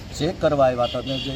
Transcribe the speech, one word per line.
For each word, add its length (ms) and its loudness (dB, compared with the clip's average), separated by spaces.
ચેક 240 0
કરવા 260 4
આવ્યા, 240 2
તો 80 -4
અમે 180 -4
જે 180 -6